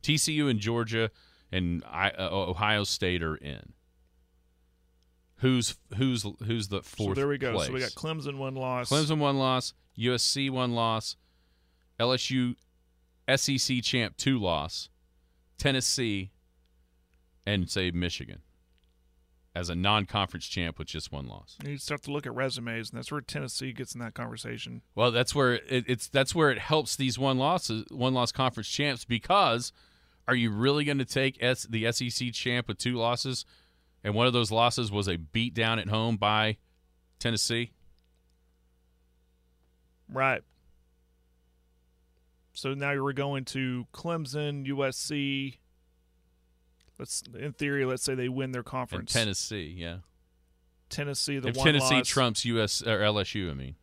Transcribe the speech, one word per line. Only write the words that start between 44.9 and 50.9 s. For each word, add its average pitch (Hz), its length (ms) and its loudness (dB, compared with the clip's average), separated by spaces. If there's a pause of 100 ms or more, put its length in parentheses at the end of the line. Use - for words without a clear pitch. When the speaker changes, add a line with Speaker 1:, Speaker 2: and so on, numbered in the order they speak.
Speaker 2:
C. 139 640 -4 (1400)
Let's, - 240 -8 (140)
in 147 180 -8
theory, 139 300 0
let's 127 200 0
say 135 100 0
they 123 140 -2
win 131 240 -4
their 123 80 -4
Speaker 1:
And 110 60 -14
Speaker 2:
conference. 123 460 -6
Speaker 1:
Tennessee, 101 640 -2
yeah. 85 220 -8 (880)
Speaker 2:
Tennessee, 143 520 -4